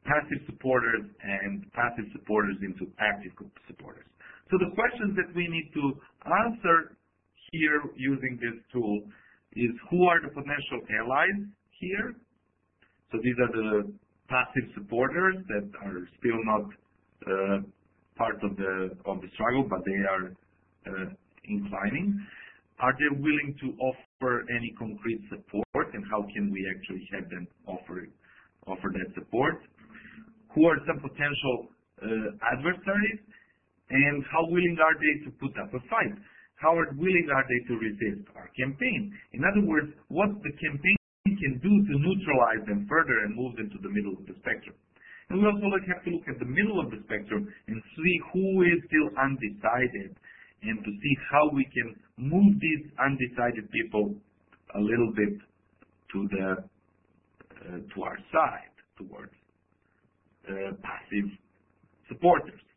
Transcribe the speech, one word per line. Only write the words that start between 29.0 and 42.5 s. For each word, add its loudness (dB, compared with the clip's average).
support? -2
Who 8
are 6
some -2
potential, -2
uh, -2
adversaries, -2
and 4
how 2
willing 2
are 6
they 2
to -12
put -4
up -8
a -6
fight? 0
How 4
are, 0
willing 2
are 4
they 2
to 0
resist -4
our -16
campaign? -2
In -4
other 4
words, 2
what 2
the -8
campaign 0
can 2
do 4
to 6
neutralize 2